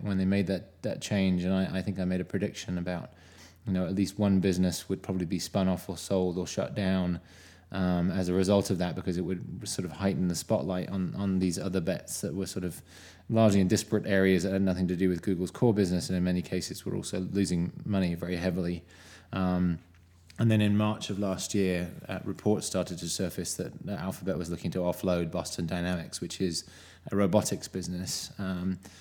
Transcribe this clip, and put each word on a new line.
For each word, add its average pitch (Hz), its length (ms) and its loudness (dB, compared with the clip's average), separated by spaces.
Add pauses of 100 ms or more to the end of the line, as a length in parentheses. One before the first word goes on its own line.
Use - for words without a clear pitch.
when 101 160 -2
they 95 80 2
made 98 220 2
that, - 340 -6
that - 220 -6
change. 92 420 2
And 92 80 0
I, 95 280 0
I - 20 -2
think 95 180 -4
I 92 60 0
made 90 160 0
a - 20 -4
prediction 90 540 -4
about, 87 320 -6 (560)
you 95 80 0
know, 92 100 2
at 90 100 -2
least 98 240 0
one 98 220 6
business 90 480 2
would 95 140 -4
probably 92 240 -2
be 87 120 -2
spun 95 300 0
off 90 220 -2
or 90 80 -8
sold 92 400 0
or 90 80 -2
shut - 280 -4
down, 92 460 0 (520)
um, 90 380 2
as 92 180 -2
a 90 40 2
result 95 380 4
of 92 80 0
that, 87 160 -2
because 90 240 -4
it 92 40 0
would 90 460 -6
sort - 160 -6
of 82 80 -8
heighten 90 360 0
the 87 60 0
spotlight 90 540 -2
on, 92 280 -4
on 95 220 0
these 90 200 0
other 95 220 -2
bets - 420 -4
that 80 120 -4
were 95 120 -4
sort 90 180 -6
of 87 160 -6 (480)
largely 110 320 6
in 92 80 6
disparate 101 380 2
areas 95 380 6
that 95 80 0
had 98 100 2
nothing 92 260 2
to 90 80 0
do 92 120 2
with 87 120 0
Google's 90 300 -2
core 120 240 4
business, 92 340 2
and 92 80 0
in 90 80 2
many 90 180 0
cases - 440 -6
were 98 100 -4
also 92 240 -6
losing 90 520 0 (120)
money 95 300 2
very 87 220 -4
heavily. 87 460 -2 (500)
Um, 90 480 0 (580)
and 117 120 4
then 107 100 6
in 104 160 4
March 107 340 0
of 98 80 -6
last 95 340 -2
year, 92 380 0 (180)
uh, 95 160 -6
reports 101 420 0
started 90 320 -2
to 85 100 -6
surface 87 460 -4
that, - 300 -8
that 98 140 -6
Alphabet 92 400 -4
was 82 100 -6
looking 87 220 -4
to 87 80 -4
offload 87 540 0
Boston 87 340 -4
Dynamics, 87 540 -4
which - 200 -6
is 87 220 0 (480)
a 101 60 0
robotics 101 500 2
business, 90 720 -6
um, 92 400 -2 (220)